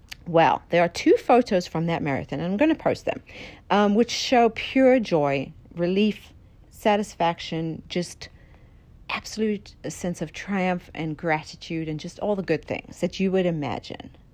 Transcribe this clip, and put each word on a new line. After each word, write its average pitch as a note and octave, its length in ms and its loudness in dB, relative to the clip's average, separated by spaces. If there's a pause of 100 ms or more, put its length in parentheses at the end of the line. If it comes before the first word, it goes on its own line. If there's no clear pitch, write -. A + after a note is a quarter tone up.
(280)
Well, D#3+ 420 4
there F3 120 4
are F3 80 2
two - 280 2
photos A#3 500 2
from E3 180 -4
that E3 160 -2
marathon, C#3+ 380 -4
and E3+ 120 -4
I'm G3+ 60 -2
gonna D#4 180 2
post - 300 -2
them, - 160 -4 (480)
um, G3+ 260 4
which A#3 160 2
show A#3 380 4
pure C4 500 4
joy, C#3+ 540 0 (220)
relief, F#3+ 580 0 (360)
satisfaction, E3+ 1160 -2
just - 400 -6 (840)
absolute - 640 -4 (120)
sense F3 340 -6
of D#3 120 -8
triumph F#3 600 -2
and D#3 240 -6
gratitude D#3+ 720 -4
and D#3 120 -6
just - 200 -12
all G#3 160 0
the F#3+ 80 -6
good D#3 220 0
things - 340 -10
that - 200 -4
you F#3+ 120 2
would F#3 140 2
imagine C#3+ 640 -4 (240)